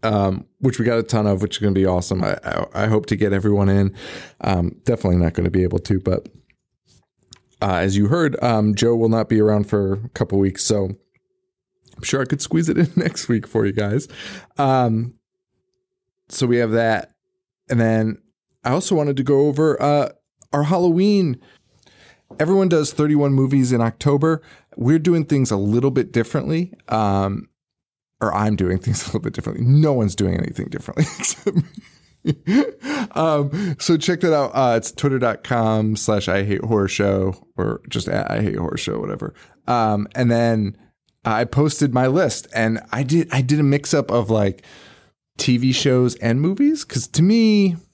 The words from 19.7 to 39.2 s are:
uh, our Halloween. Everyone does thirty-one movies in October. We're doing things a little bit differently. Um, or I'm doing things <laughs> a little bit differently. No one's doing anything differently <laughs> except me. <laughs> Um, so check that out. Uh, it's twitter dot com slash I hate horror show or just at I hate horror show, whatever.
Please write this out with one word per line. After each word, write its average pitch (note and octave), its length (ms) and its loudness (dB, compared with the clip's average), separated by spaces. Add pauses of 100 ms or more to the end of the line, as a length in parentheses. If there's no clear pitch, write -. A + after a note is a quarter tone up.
uh, D3 300 2 (420)
our C#3+ 120 0
Halloween. F3+ 760 2 (1000)
Everyone F#3 300 2
does D#3 240 2
thirty-one D3 400 2
movies C3+ 400 2
in A#2+ 80 2
October. C#3+ 600 0 (340)
We're C#3+ 220 2
doing D#3+ 260 2
things C#3 260 0
a G#2+ 60 0
little A2 340 2
bit B2+ 220 -2
differently. D#3 600 -2 (140)
Um, G3 600 0 (720)
or A2 140 -2
I'm G#2+ 220 0
doing F2+ 220 0
things G#2 240 -4
<laughs> - 20 -6
a - 20 -10
little - 140 -4
bit - 120 -6
differently. - 320 -6
No C#3+ 300 4
one's G#2+ 200 0
doing F#2 220 0
anything - 320 -6
differently - 440 -4
<laughs> - 60 -14
except - 380 -4
me. E3+ 60 0 (640)
<laughs> G3 400 0 (480)
Um, D#3 680 -2
so E3+ 180 0
check E3 240 0
that E3 140 2
out. C#3+ 180 0
Uh, B2+ 240 2
it's - 160 -4
twitter C3+ 260 0
dot A#2+ 260 -2
com A2 520 0
slash G#2 320 -2
I G2 140 0
hate G2+ 200 -2
horror G#2+ 260 0
show F#2+ 580 -2 (100)
or - 320 -4
just - 200 -6
at G2+ 220 -4
I G#2+ 120 -2
hate G#2 140 -2
horror - 200 -6
show, - 220 -6
whatever. - 340 -8 (340)